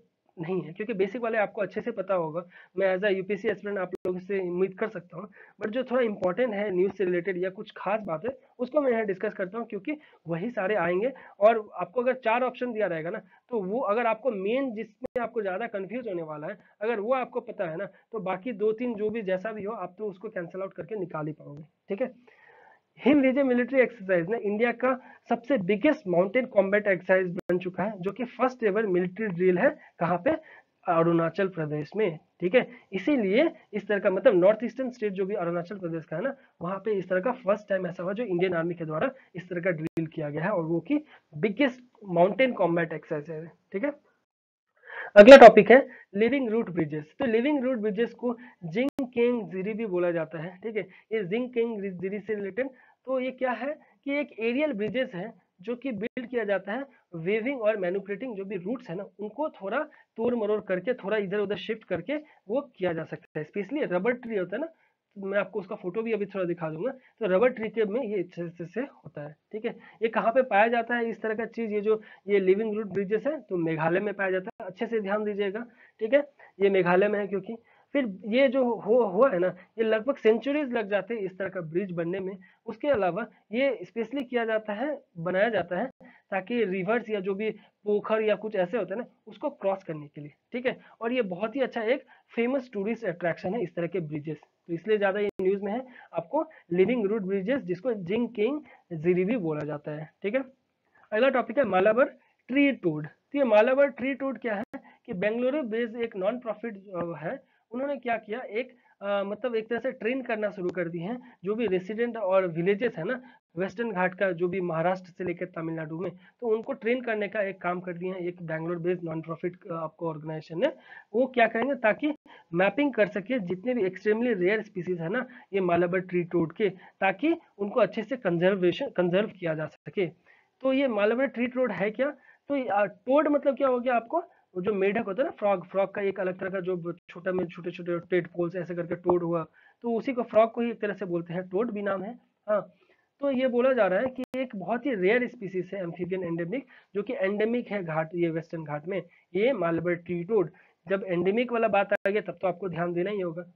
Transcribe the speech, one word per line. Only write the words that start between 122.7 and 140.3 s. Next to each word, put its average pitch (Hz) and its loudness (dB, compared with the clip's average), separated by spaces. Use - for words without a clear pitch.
कर 208 4
सके 214 -4
जितने 185 -4
भी 240 0
एक्सट्रीमली 214 0
रेयर 196 2
स्पीशीज 180 -6
है 165 -4
ना, - -4
ये 196 0
मालाबार 180 2
ट्री 180 -2
टोड 170 0
के, 208 0
ताकि 196 2
उनको 208 -2
अच्छे 208 0
से 262 -6
कंजर्वेशन, 180 0
कंजर्व 180 0
किया 170 -6
जा 156 -6
सके। 165 -6
तो 262 2
ये 269 2
मालाबार 233 2
ट्री 240 -4
टोड 247 -2
है 190 -2
क्या? 262 -2
तो 285 -2
ये, 254 -2
अ, 202 2
टोड 269 2
मतलब 285 2
क्या 277 2
हो 254 2
गया 240 0
आपको? 302 -2
वो 185 -4
जो 214 0
मेढक 202 0
होता 196 -2
है 339 0
ना, - -8
फ्रॉग, 196 0
फ्रॉग 190 -2
का 208 -4
एक 196 -2
अलग 185 -4
तरह 196 -6
का 190 -4
जो 180 -4
ब-, 170 -8
छोटा 180 -8
में 185 -2
छोटे-छोटे 175 -6
टेडपोल्स 175 -2
ऐसे 175 -6
करके 170 -4
टोड 175 2
हुआ, 165 -2
तो 233 -4
उसी 262 -4
को, 233 -2
फ्रॉग 226 4